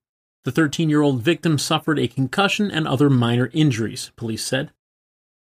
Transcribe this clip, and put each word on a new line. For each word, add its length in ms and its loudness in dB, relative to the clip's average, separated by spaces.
The 80 -4
thirteen-year-old 680 0
victim 360 0
suffered 400 -2
a 80 0
concussion 640 -2
and 160 -2
other 220 2
minor 460 2
injuries, 640 -2
police 280 -8
said. 260 -6